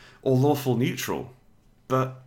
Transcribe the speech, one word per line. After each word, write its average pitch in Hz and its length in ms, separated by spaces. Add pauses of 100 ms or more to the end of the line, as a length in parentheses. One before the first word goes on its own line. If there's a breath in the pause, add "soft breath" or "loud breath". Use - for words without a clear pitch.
(220 loud breath)
Or 131 140
lawful 131 400
neutral. 107 560 (560)
But 131 380